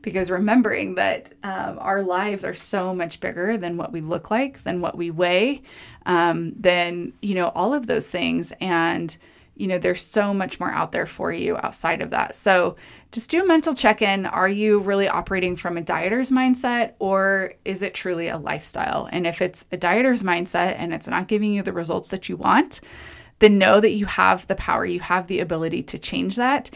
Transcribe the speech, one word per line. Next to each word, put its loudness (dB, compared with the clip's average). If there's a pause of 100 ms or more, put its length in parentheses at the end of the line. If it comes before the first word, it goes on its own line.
Because -4
remembering 2
that, -2 (100)
um, -6
our -2
lives -2
are -6
so -4
much -6
bigger -2
than -6
what -6
we -6
look -6
like, -2
than -4
what -4
we -4
weigh, 2 (440)
um, 2
than, 2
you -2
know, 2
all 0
of -2
those 0
things. -2
And, -2 (400)
you -4
know, 0
there's 0
so 0
much -4
more -4
out -2
there -2
for -4
you -2
outside -4
of -6
that. -2
So 2 (360)
just -6
do 2
a 2
mental 4
check-in. 2
Are 2
you 4
really 2
operating 0
from -4
a -4
dieter's -2
mindset, 2
or 2 (140)
is -4
it -4
truly -4
a -4
lifestyle? -4
And -2
if -4
it's -4
a -6
dieter's 2
mindset 0
and -6
it's -10
not -4
giving 2
you 0
the -4
results -4
that -8
you -8
want, 2 (600)
then 8
know 8
that 6
you 0
have 2
the -2
power, -2
you -4
have -2
the -2
ability -2
to -12
change -4
that. 0